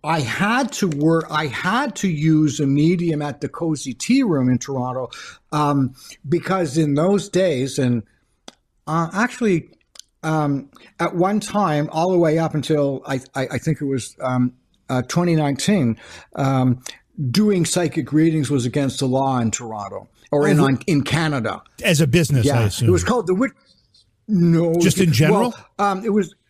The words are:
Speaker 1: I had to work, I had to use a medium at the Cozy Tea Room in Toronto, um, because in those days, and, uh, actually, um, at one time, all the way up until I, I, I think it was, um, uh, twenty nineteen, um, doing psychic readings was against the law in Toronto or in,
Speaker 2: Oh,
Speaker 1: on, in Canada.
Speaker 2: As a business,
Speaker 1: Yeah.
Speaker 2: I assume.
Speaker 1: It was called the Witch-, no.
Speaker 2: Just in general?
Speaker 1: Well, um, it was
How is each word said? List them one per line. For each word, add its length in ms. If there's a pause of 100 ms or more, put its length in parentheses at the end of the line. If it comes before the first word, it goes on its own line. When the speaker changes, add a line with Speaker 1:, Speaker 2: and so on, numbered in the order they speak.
Speaker 1:
I 180
had 520
to 160
work, 420
I 160
had 500
to 120
use 500
a 80
medium 560
at 180
the 80
Cozy 460
Tea 300
Room 240
in 100
Toronto, 520 (420)
um, 420 (340)
because 480
in 180
those 340
days, 500
and, 240 (840)
uh, 240
actually, 580 (540)
um, 440 (300)
at 160
one 240
time, 540
all 180
the 80
way 180
up 180
until 520
I, 140 (160)
I, 160
I 60
think 220
it 60
was, 340
um, 320 (380)
uh, 120
twenty 340
nineteen, 640 (360)
um, 480 (480)
doing 340
psychic 480
readings 380
was 160
against 320
the 80
law 320
in 140
Toronto 560 (240)
or 160
in, 100
Speaker 2:
Oh, 60
Speaker 1:
on, 220
in 160
Canada. 600 (200)
Speaker 2:
As 180
a 60
business, 380
Speaker 1:
Yeah. 160
Speaker 2:
I 40
assume. 240
Speaker 1:
It 40
was 120
called 220
the 80
Witch-, 180 (760)
no. 520
Speaker 2:
Just 180
in 140
general? 380
Speaker 1:
Well, 160 (120)
um, 260
it 80
was 220 (160)